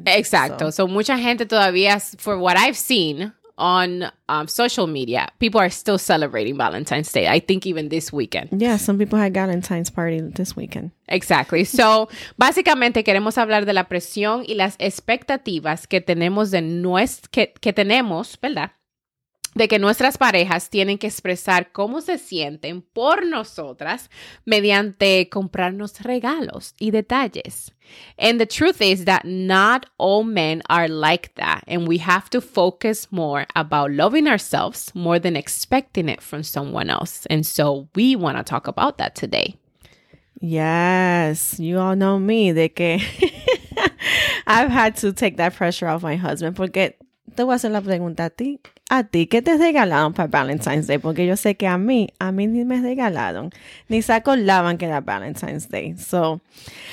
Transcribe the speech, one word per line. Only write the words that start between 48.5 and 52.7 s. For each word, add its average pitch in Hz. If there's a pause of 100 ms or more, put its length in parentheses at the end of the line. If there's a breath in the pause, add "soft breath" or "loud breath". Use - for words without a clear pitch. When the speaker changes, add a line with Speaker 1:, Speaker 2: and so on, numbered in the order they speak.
Speaker 2:
¿A 254
ti 170
qué 233
te 320
regalaron 208
para 175
Valentine's 147
Day? 143
Porque 160
yo 185
sé 202
que 196
a 180
mí, 220 (120)
a 190
mí 196
ni 240
me 254